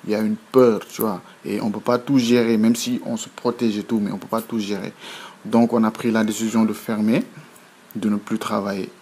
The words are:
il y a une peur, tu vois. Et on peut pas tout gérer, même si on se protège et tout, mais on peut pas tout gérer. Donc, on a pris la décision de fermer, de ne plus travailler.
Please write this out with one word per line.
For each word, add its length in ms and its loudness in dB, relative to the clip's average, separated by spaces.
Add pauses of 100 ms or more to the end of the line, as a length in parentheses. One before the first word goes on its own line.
il 80 -2
y 20 2
a 60 0
une 160 0
peur, 500 4
tu 160 -6
vois. 180 -2 (240)
Et 160 -4
on 100 -2
peut 100 -6
pas 180 2
tout 200 2
gérer, 400 4
même 180 4
si 300 -4
on 100 -6
se 120 -10
protège 500 -2
et 40 -4
tout, 160 -2
mais 140 -2
on 60 -6
peut 100 -14
pas 140 -2
tout 160 -6
gérer. 340 -6 (520)
Donc, 280 4
on 100 4
a 80 4
pris 200 -2
la 120 2
décision 420 2
de 80 0
fermer, 520 0 (720)
de 140 -2
ne 80 2
plus 220 -4
travailler. 520 -4 (120)